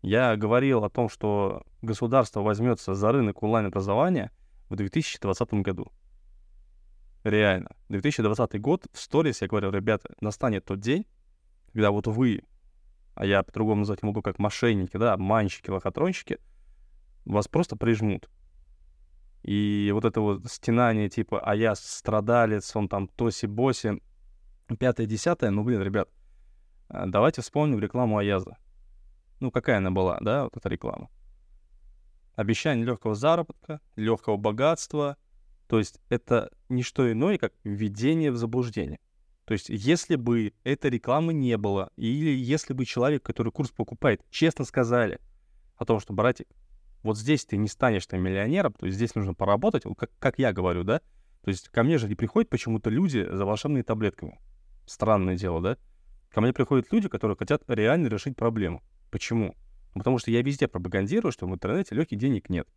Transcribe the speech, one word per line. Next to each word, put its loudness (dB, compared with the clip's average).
Я 2
говорил 2
о -2
том, 0
что -2
государство 0
возьмётся 0
за 2
рынок 0
онлайн-образования 0
в -6
две -4
тысячи -4
двадцатом 0
году. -4
Реально. 2
Две -4
тысячи 0
двадцатый 0
год, 0
в -18
сторис 0
я -4
говорил: -2
"Ребята, -2
настанет -4
тот -6
день, 0
когда 2
вот -2
вы, 2
а -4
я 4
по-другому 0
назвать -2
не -2
могу, -4
как -4
мошенники, 0
да, 2
обманщики, 0
лохотронщики, -4
вас 0
просто 0
прижмут". 0
И 0
вот 0
это 2
вот 0
стенание 2
типа: -4
"А 0
я 2
страдалец, 0
он -2
там -4
тоси-боси, -2
пятое, 2
десятое". 0
Ну, 0
блин, 0
ребят, -2
э, -8
давайте 2
вспомним 0
рекламу 0
Аяза. -2
Ну, -4
какая 2
она 0
была, 0
да, 0
вот -12
эта -8
реклама? -8
Обещание 0
лёгкого -2
заработка, -2
лёгкого 0
богатства. -2
То 4
есть -4
это 0
не 0
что 0
иное, 2
как -2
введение 0
в -2
заблуждение. -4
То -2
есть -4
если 0
бы 0
этой 0
рекламы 0
не 0
было, -2
или -2
если -2
бы -2
человек, 0
который -2
курс -4
покупает, 0
честно 0
сказали 0
о -6
том, 2
что, -14
братик, 0
вот -2
здесь 0
ты -4
не 0
станешь 0
там -4
миллионером, 0
то -12
есть -4
здесь -2
нужно -2
поработать, 2
вот -8
как, -8
как 0
я 4
говорю, 0
да? 0
То -6
есть -6
ко 2
мне 4
же 0
не -2
приходят 0
почему-то -2
люди 2
за -2
волшебными 0
таблетками. -4
Странное 2
дело, -2
да? -2
Ко 2
мне 4
приходят 0
люди, 2
которые -2
хотят -2
реально 2
решить -4
проблему. -2
Почему? -2
Ну, -8
потому 2
что -4
я 4
везде 0
пропагандирую, -2
что -8
в -4
интернете -4
лёгких -2
денег -2
нет. -2